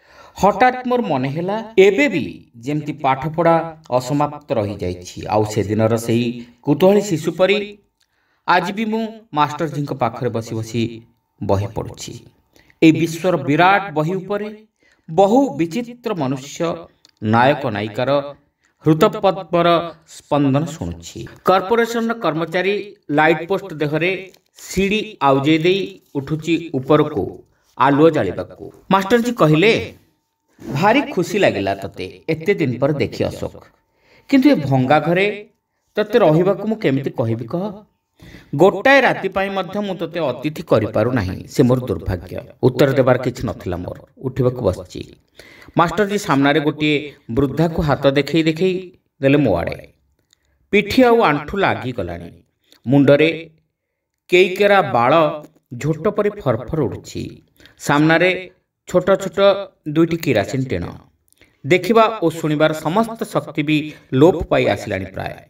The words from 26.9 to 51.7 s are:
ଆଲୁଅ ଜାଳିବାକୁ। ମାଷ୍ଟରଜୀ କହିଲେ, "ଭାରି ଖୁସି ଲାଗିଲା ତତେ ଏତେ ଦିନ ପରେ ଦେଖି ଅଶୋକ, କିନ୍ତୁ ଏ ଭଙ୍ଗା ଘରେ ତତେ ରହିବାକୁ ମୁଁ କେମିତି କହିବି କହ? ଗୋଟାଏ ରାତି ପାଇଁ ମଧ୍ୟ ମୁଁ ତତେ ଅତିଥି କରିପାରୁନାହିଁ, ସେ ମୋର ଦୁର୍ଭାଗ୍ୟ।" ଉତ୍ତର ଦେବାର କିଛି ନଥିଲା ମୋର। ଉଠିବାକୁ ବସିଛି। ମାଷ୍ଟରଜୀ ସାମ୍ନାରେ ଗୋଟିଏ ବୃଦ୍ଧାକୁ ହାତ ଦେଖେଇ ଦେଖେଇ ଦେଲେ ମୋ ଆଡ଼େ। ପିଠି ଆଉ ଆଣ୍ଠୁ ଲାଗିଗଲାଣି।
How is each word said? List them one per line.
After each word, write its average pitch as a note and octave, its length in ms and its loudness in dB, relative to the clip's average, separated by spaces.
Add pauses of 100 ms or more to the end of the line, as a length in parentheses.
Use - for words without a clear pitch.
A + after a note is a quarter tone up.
ଆଲୁଅ C#3+ 320 6
ଜାଳିବାକୁ। F#2+ 640 -6 (180)
ମାଷ୍ଟରଜୀ A3+ 420 2
କହିଲେ, D#3+ 640 2 (800)
"ଭାରି G#3 280 2 (120)
ଖୁସି F#3+ 260 -2
ଲାଗିଲା G2 360 0
ତତେ F#2 540 -14
ଏତେ D#3+ 260 -2
ଦିନ C3 240 -4
ପରେ C#3 140 0
ଦେଖି A2 320 -4
ଅଶୋକ, - 400 -8 (640)
କିନ୍ତୁ C#4 200 4
ଏ C#4 60 6
ଭଙ୍ଗା C3+ 460 2
ଘରେ F#3+ 500 -2 (460)
ତତେ - 220 0
ରହିବାକୁ F#3 500 2
ମୁଁ A3 80 -2
କେମିତି C3+ 340 -2
କହିବି A#2 340 -4
କହ? F#3+ 380 -8 (720)
ଗୋଟାଏ G3+ 460 4
ରାତି F#3+ 280 0
ପାଇଁ F#3+ 220 -4
ମଧ୍ୟ F#3+ 280 -6
ମୁଁ G3+ 160 -4
ତତେ E3+ 260 -8
ଅତିଥି D3+ 420 -6
କରିପାରୁନାହିଁ, G#2 840 0
ସେ - 160 0
ମୋର B2+ 180 4
ଦୁର୍ଭାଗ୍ୟ।" F#2 600 -6 (220)
ଉତ୍ତର C3 300 2
ଦେବାର B2+ 260 2
କିଛି B2+ 280 -6
ନଥିଲା F2+ 300 -6
ମୋର। F2 220 -10 (200)
ଉଠିବାକୁ B2 440 -4
ବସିଛି। F#2 520 -4 (600)
ମାଷ୍ଟରଜୀ F#3+ 420 0
ସାମ୍ନାରେ C#3+ 420 2
ଗୋଟିଏ D3 540 -2 (160)
ବୃଦ୍ଧାକୁ D3 520 0
ହାତ C#3+ 280 2
ଦେଖେଇ C#3+ 320 0
ଦେଖେଇ F3+ 500 -2 (300)
ଦେଲେ C#3 140 4
ମୋ B2+ 180 2
ଆଡ଼େ। E2+ 340 -6 (800)
ପିଠି G3+ 320 2
ଆଉ A#3 180 6
ଆଣ୍ଠୁ D3+ 360 0
ଲାଗିଗଲାଣି। A2 720 -4 (560)